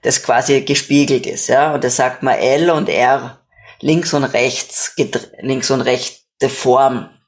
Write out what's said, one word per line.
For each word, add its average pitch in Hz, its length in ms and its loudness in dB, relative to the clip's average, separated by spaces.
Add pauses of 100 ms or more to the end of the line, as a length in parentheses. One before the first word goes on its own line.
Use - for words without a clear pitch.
das - 200 0
quasi 127 380 2
gespiegelt 139 640 0
ist, - 220 -8
ja. 143 260 2
Und 127 100 -4
das 123 120 -2
sagt 127 260 -2
man 131 160 0
L 147 320 2
und 151 180 0
R, 123 520 0 (420)
links 160 320 0
und 143 100 0
rechts, - 720 -4
getr-, - 360 -4 (100)
links 131 300 -4
und 131 100 0
rechte - 680 -4
Form 127 640 2 (180)